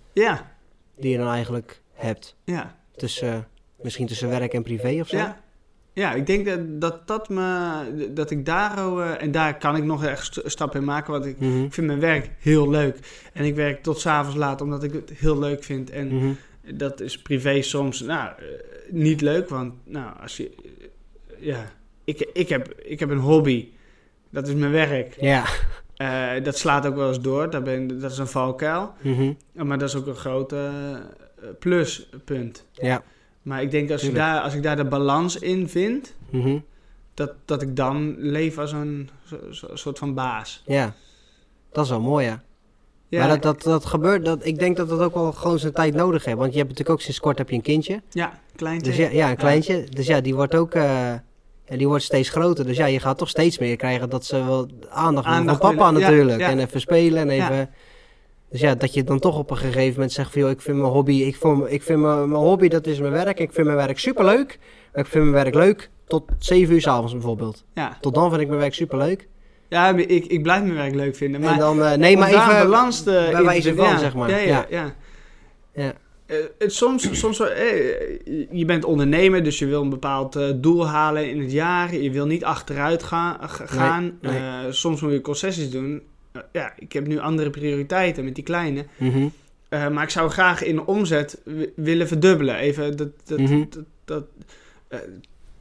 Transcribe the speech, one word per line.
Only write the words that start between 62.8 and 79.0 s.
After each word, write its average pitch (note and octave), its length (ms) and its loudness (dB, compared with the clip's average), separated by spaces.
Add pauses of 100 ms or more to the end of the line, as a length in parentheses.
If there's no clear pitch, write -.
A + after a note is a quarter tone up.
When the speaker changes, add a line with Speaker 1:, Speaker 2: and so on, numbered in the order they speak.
Speaker 2:
is D3 140 -2
mijn C#3+ 120 0
werk. F#3+ 280 0
Ik D#3 120 -2
vind D#3 140 2
mijn D3 120 2
werk C3+ 200 0
superleuk. B3 600 2 (340)
Maar C#3 120 -2
ik - 60 -10
vind D#3 140 6
mijn C#3 200 8
werk C3 100 2
leuk F#3+ 360 4 (160)
tot D#3+ 180 0 (140)
zeven F3+ 360 4
uur E3 60 6
's - 60 0
avonds A#2 260 2
bijvoorbeeld. A2+ 520 -6 (100)
Speaker 1:
Ja. D3 260 -6
Speaker 2:
Tot C#3 140 0
dan E3+ 160 4
vind D#3+ 120 2
ik C#3+ 60 -2
mijn D3 120 0
werk C#3 140 0
superleuk." D#3 540 -2 (420)
Speaker 1:
Ja, F3+ 220 6
maar F3+ 80 4
ik, E3+ 260 4
ik D#3+ 160 0
blijf F#3 200 4
mijn F3+ 120 0
werk C#3 200 -2
leuk C#3 220 -2
vinden, C#3+ 240 -2
Speaker 2:
En D3+ 60 0
Speaker 1:
maar D#3+ 120 4
Speaker 2:
dan, D3+ 240 4
eh, D3 140 4
nee, E3+ 180 8
Speaker 1:
om G3 60 8
Speaker 2:
maar G3 100 6
Speaker 1:
daar A3 180 8
Speaker 2:
even G#3 120 8
Speaker 1:
een F#3+ 100 8
balans A#3+ 320 4
te, G3+ 80 0
Speaker 2:
bij E3+ 200 4
Speaker 1:
in E3 60 2
te F3 80 6
Speaker 2:
wijze E3+ 180 4
Speaker 1:
vinden. E3 220 2
Speaker 2:
van, F#3+ 100 6
Speaker 1:
Ja, E3 60 4
Speaker 2:
zeg C#3 140 0
maar. B2 160 0
Speaker 1:
ja, G3+ 60 2
ja, G#3 100 2
Speaker 2:
Ja. C#3 220 2
Speaker 1:
ja. D3 260 -6 (880)
Speaker 2:
Ja. C#3 100 -4 (340)
Speaker 1:
Eh, D#3 100 -6 (220)
het, G#3 140 0
soms, B3 460 0
soms A3 200 0
wel, G#3+ 100 0
eh, - 680 0 (320)
je E3+ 140 -2
bent E3 200 0
ondernemer, E3 600 4